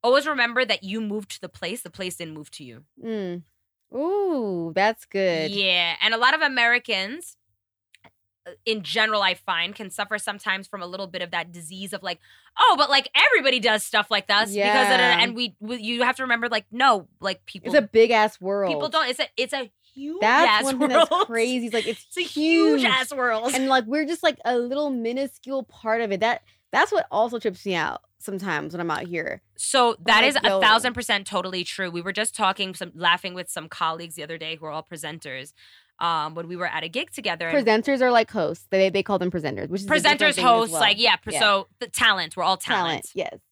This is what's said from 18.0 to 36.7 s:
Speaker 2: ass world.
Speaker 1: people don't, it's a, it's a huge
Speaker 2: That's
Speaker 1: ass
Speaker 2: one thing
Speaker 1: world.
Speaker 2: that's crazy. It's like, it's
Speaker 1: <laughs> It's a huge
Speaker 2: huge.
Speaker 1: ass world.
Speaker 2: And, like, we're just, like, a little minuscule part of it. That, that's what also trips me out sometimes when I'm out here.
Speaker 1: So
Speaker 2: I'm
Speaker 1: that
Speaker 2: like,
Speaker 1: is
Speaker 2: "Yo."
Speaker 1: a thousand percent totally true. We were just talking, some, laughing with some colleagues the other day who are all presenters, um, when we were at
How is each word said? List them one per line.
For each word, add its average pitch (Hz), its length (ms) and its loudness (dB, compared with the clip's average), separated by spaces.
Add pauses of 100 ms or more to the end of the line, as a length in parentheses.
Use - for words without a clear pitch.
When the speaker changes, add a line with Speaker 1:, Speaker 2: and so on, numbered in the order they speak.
Speaker 2:
ass 214 300 4
world. 190 340 0
Speaker 1:
people 269 160 -4
don't, 311 180 0
it's 254 120 -4
a, 262 60 0 (120)
it's 254 160 -4
a 254 160 -6 (240)
huge 294 260 -10
Speaker 2:
That's 240 300 4
Speaker 1:
ass 214 140 4
Speaker 2:
one 269 140 0
thing 277 120 2
Speaker 1:
world. 311 200 6
Speaker 2:
that's 349 140 2
crazy. 233 420 -2
It's 220 80 -6
like, 214 120 -2
it's 220 220 -8
Speaker 1:
<laughs> - 0 -
It's - 100 -10
a - 20 -4
huge 311 640 2
Speaker 2:
huge. 262 80 2
Speaker 1:
ass 262 200 0
world. 247 440 -2
Speaker 2:
And, 262 140 0
like, 262 180 4
we're 294 200 0
just, 330 160 -4
like, 302 220 2
a 240 140 2
little 277 320 -2
minuscule 254 720 -4
part 226 400 -4
of 208 100 -2
it. 185 80 -2
That, 233 220 0 (300)
that's 294 200 2
what 381 180 0
also 233 280 0
trips 190 260 -6
me 190 100 -2
out 156 280 -2 (180)
sometimes 175 540 -6
when 175 60 -8
I'm 170 100 -4
out 151 160 -4
here. 170 360 -8 (140)
Speaker 1:
So 247 340 2
Speaker 2:
I'm - 60 -6 (100)
Speaker 1:
that 220 160 6
Speaker 2:
like, 254 60 6
Speaker 1:
is 269 140 2
Speaker 2:
"Yo." 196 160 2
Speaker 1:
a - 20 2
thousand 226 340 4
percent 208 320 -2
totally 185 380 -4
true. 185 260 -6
We 170 100 -6
were 185 120 -6
just 214 220 -4
talking, 190 400 -2
some, 170 200 -12
laughing 180 400 0
with 180 140 -12
some 160 200 -10
colleagues 165 480 -6
the 165 60 -12
other 165 160 -10
day 160 180 -10
who 156 100 -14
are 151 40 -8
all 156 120 -8
presenters, 151 720 -12 (480)
um, 160 340 -2
when 170 120 -10
we 170 80 -10
were 175 120 -6
at 156 180 -6